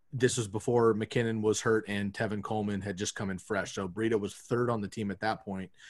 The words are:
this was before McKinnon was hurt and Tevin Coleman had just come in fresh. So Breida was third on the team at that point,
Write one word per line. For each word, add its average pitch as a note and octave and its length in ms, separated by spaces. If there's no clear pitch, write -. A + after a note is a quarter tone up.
this B2 240
was A2+ 100
before A2+ 460
McKinnon A2 480
was G#2+ 200
hurt A2 260
and G2+ 260
Tevin G#2 300
Coleman G#2 380
had G2+ 160
just - 180
come G2 160
in F2+ 80
fresh. G2 340
So G2 140
Breida A2 320
was G2 160
third A#2+ 340
on A2+ 120
the G2+ 60
team G#2 240
at F#2+ 100
that G#2+ 220
point, F#2+ 280